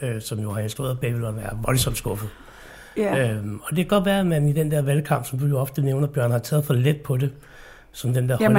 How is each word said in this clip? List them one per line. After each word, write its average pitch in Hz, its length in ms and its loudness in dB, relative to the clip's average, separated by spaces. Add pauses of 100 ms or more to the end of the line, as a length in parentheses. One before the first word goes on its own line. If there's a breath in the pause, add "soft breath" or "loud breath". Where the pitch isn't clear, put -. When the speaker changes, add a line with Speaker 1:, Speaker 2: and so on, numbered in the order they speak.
Speaker 1:
øh, 113 200 -4
som 110 160 -6
jo 107 140 -4
har 107 80 -2
instrueret 127 400 -4
Babylon, 117 380 -2
er 101 120 -8 (140)
voldsomt 123 320 2
skuffet. 104 320 -4 (680 loud breath)
Speaker 2:
Ja. 135 380 2
Speaker 1:
Øhm, 104 280 -6
og - 80 -10
det 151 60 -2
kan 180 100 2
godt 202 180 4
være, 196 160 2
at 190 60 2
man 151 220 4
i 147 40 4
den 156 180 2
der 147 120 2
valgkamp, 143 440 0
som 131 120 -4
du 143 80 0
jo 143 120 2
ofte 139 240 -2
nævner, 139 240 2
Bjørn, 127 240 0
har 120 80 4
taget 147 260 0
for 147 100 2
let 143 260 2
på 131 160 -2
det, 131 160 0 (600 loud breath)
som 123 220 -2
den 127 140 2
der 123 120 2
Speaker 2:
Jamen. 214 180 4